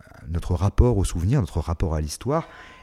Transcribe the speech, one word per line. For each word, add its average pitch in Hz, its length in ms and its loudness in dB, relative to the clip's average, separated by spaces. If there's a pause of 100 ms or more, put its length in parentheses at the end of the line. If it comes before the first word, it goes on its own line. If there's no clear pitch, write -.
(280)
notre 85 260 -4
rapport 101 440 4
au 92 60 4
souvenir, 98 360 0
notre 85 200 -2
rapport 82 340 -2
à 78 60 0
l'histoire, 120 480 -4 (340)